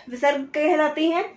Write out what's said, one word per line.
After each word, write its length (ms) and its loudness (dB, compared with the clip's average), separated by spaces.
विसर्ग 340 0
कहलाती 640 0
हैं। 180 0